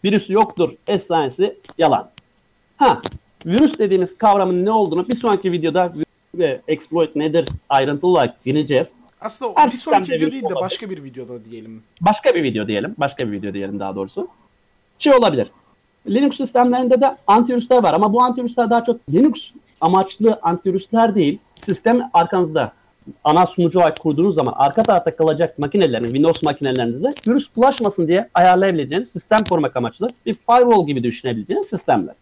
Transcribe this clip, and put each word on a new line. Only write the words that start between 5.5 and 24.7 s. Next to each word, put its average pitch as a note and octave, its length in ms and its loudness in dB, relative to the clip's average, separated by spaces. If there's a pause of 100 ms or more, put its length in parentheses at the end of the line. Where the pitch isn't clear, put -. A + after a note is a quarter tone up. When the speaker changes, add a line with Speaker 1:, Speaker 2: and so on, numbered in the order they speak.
Speaker 1:
videoda E3 420 -2
virüs D#3 120 -6 (300)
ve D3+ 320 -2
exploit D#3 480 -2
nedir D3+ 340 -2 (200)
ayrıntılı C#3+ 420 0
olarak C#3 340 0
değineceğiz. C#3+ 480 -2 (280)
Speaker 2:
Aslında A3 300 -10
o F3+ 60 -6
Speaker 1:
Her - 140 4
Speaker 2:
bir B3 60 -8
sonraki G#3+ 220 0
Speaker 1:
sistemde F4 180 -4
Speaker 2:
video D#3 80 0
Speaker 1:
virüs D#3 80 -2
Speaker 2:
değil C4+ 100 -10
de - 40 -4
Speaker 1:
olabilir. F#3 180 -4
Speaker 2:
başka G3+ 240 -10
bir E3 140 -12
videoda B2 420 -16
diyelim. A2 380 -18 (180)
Speaker 1:
Başka G3+ 340 2
bir E3+ 80 0
video A2 240 -2
diyelim. A2 300 -4
Başka C3 300 -4
bir G#2 40 -6
video G2+ 220 -8
diyelim G2+ 260 -8
daha G2 160 -8
doğrusu. G2+ 320 -8 (720)
Şey D4 160 4
olabilir. E3 320 2 (600)
Linux C4+ 300 0
sistemlerinde B3 640 2
de C4 160 0 (100)
antivirüsler A#3+ 560 2
var D#3 100 2
ama G3+ 200 2
bu A#3+ 100 4
antivirüsler A#3+ 460 -2
daha A#3 140 2
çok A#3 160 -2 (140)
Linux - 380 2 (300)
amaçlı F#3+ 600 0
antivirüsler F#3+ 720 0
değil. F3 240 0 (160)
Sistem A#3 580 -2
arkanızda E3+ 600 0 (500)
ana D#3+ 240 4
sunucu F3 320 0
olarak D#3+ 200 2
kurduğunuz D#3+ 360 0
zaman C3 220 -2
arka C#3+ 260 2